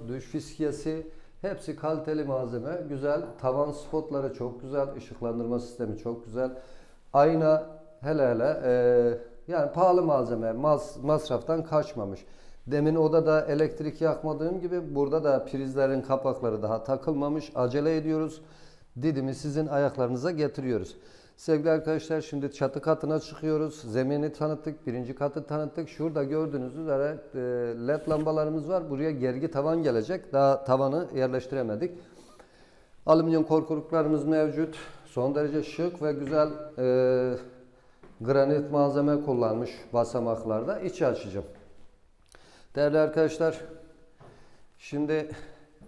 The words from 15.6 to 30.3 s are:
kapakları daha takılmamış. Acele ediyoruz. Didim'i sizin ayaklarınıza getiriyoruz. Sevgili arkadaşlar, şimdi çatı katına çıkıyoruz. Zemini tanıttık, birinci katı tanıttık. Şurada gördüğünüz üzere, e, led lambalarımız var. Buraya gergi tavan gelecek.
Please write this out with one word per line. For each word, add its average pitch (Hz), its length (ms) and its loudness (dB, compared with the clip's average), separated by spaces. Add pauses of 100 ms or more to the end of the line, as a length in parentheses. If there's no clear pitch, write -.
kapakları 127 600 0
daha 110 220 -2
takılmamış. 143 680 -2
Acele 143 420 2
ediyoruz. 156 460 -2 (600)
Didim'i 135 320 0
sizin 151 320 -2
ayaklarınıza 135 640 0
getiriyoruz. 135 680 -2 (400)
Sevgili 160 340 2
arkadaşlar, 156 500 0
şimdi 139 320 -6
çatı 139 280 -2
katına 156 400 0
çıkıyoruz. 156 640 -4
Zemini 135 500 0
tanıttık, 151 540 -6
birinci 123 280 -4
katı 143 320 -4
tanıttık. 151 420 -6
Şurada 151 360 -2
gördüğünüz 139 540 -4
üzere, 147 400 0 (160)
e, 139 40 -6 (500)
led 151 200 -2
lambalarımız 156 600 0
var. 170 220 -2
Buraya 143 200 -2
gergi 127 400 -2
tavan 160 320 0
gelecek. 135 500 0